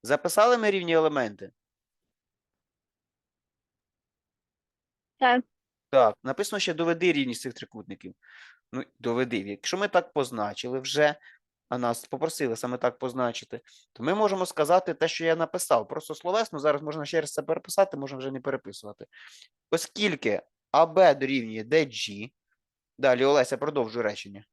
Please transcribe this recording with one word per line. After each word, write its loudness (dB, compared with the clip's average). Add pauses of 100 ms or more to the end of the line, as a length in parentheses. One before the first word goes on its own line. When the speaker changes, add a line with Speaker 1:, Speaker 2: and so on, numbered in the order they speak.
Speaker 1:
Записали 2
ми 2
рівні 0
елементи? 2 (3750)
Speaker 2:
Так. 4 (440)
Speaker 1:
Так, 6
написано -4
ще -2
доведи 2
рівність -2
цих -8
трикутників. -16 (560)
Ну, -8 (160)
доведи. -2
Якщо -6
ми 0
так 0
позначили -4
вже, 0 (540)
а -4
нас -2
попросили -4
саме -6
так -2
позначити, -4 (320)
то -12
ми 0
можемо 2
сказати 2
те, 0
що -6
я 4
написав. 0
Просто -10
словесно, -4
зараз 0
можна -8
ще 0
раз -10
це -4
переписати, 0
можна -10
вже -8
не -8
переписувати. -10 (680)
Оскільки -2 (300)
А 6
Б 6
дорівнює -4
Д 2
G, -10 (680)
далі, 4
Олеся, 4
продовжуй -4
речення. -6